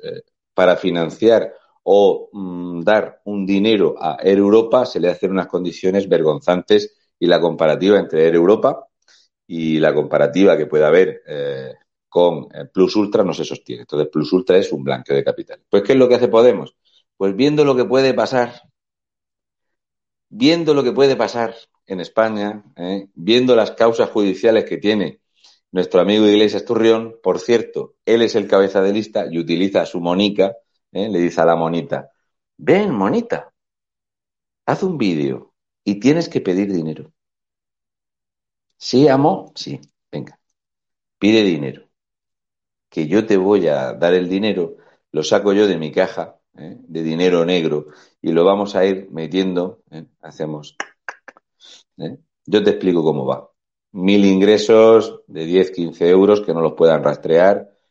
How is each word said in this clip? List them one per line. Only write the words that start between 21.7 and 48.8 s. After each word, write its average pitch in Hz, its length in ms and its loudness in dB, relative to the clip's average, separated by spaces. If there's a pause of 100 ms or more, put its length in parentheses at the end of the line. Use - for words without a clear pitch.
en 92 140 -10
España, 104 640 -4 (120)
¿eh? 95 380 -8
Viendo 120 420 2
las 107 160 0
causas 113 380 0
judiciales 104 540 0
que 85 140 -8
tiene 101 420 -2 (520)
nuestro 90 280 0
amigo 104 260 4
Iglesias 104 380 2
Turrión, 113 580 0
por 90 180 0
cierto, - 560 -4 (100)
él 117 160 2
es 110 120 0
el 101 140 -2
cabeza 98 340 2
de 98 100 0
lista 107 380 -4
y 82 80 -6
utiliza 85 440 -2
a 80 40 -6
su 90 140 -10
monica, 95 560 -2 (360)
¿eh? 101 160 -6
Le 95 100 -4
dice 85 220 -2
a 82 60 2
la 85 100 2
monita, 82 540 -6 (460)
"Ven, 185 360 -2
monita, 113 600 -4 (1120)
haz 160 180 -4
un 185 140 -4
vídeo 73 540 -4 (300)
y 101 160 -4
tienes 156 300 0
que - 120 -6
pedir 98 320 -2
dinero". 78 400 -8 (1600)
"Sí, 135 320 2
amo", 143 460 0
"Sí, 139 260 -14 (300)
venga, - 300 -14 (800)
pide 107 240 4
dinero, 73 460 -4 (1000)
que 80 180 -6
yo 104 200 0
te 101 100 2
voy 95 320 2
a 65 260 -2
dar 87 200 2
el 90 140 0
dinero, 95 480 -4 (360)
lo 78 100 -4
saco 101 300 0
yo 104 140 2
de 87 120 0
mi 78 140 -10
caja, - 460 -4 (180)
¿eh? 80 240 -20
de 82 220 -10
dinero 85 420 0
negro, 80 420 -2 (340)
y 85 120 -4
lo 82 120 2
vamos 101 320 0
a 92 100 2